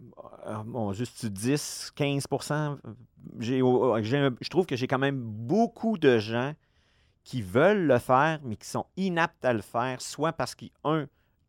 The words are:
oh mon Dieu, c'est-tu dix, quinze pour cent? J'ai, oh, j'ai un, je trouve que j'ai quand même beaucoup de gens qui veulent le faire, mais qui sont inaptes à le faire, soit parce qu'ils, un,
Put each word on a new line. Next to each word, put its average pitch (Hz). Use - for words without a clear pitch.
oh 107
mon 113
Dieu, 107
c'est-tu 117
dix, 117
quinze 143
pour 135
cent? 147
J'ai, 127
oh, 123
j'ai 117
un, 139
je -
trouve 180
que 139
j'ai 123
quand 131
même 139
beaucoup 147
de 131
gens 117
qui 131
veulent 156
le 127
faire, 147
mais 113
qui -
sont -
inaptes 170
à 127
le 110
faire, 123
soit 156
parce -
qu'ils, -
un, 147